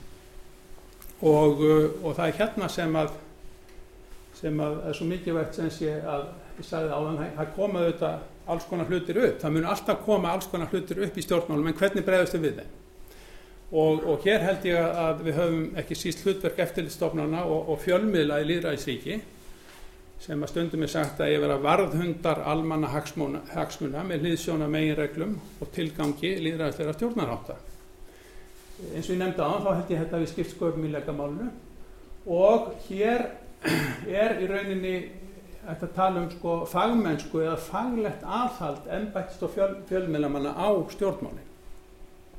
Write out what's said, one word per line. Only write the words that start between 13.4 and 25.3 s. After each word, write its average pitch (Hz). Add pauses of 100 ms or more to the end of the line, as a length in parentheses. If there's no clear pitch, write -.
Og, 156
og 147
hér 196
held 190
ég 175
að, 165
að 160
við 151
höfum 165 (120)
ekki -
síst -
hlutverk 190
eftirlitsstofnana 160
og, 160
og 151
fjölmiðla 180
í 151
lýðræðisríki 165 (1000)
sem 147
að 143
stundum 165
er 147
sagt 147
að 151
eigi 147
að 147
vera 143
varðhundar 165
almannahagsmuna, 151 (100)
hagsmuna 151
með 165
hliðsjón 165
af 151
meginreglum 156 (240)